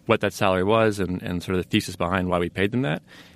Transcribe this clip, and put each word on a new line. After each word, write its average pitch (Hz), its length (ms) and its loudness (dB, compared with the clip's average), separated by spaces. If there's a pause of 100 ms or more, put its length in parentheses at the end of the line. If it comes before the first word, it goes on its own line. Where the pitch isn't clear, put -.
what 110 160 2
that 101 120 0
salary 92 300 2
was 107 360 2
and, 90 220 -4
and 90 200 -6
sort 92 160 -2
of 85 60 0
the - 60 -10
thesis 98 260 0
behind 90 340 0
why 90 80 2
we 87 120 0
paid 101 220 -2
them 123 100 -2
that. 147 200 -4 (340)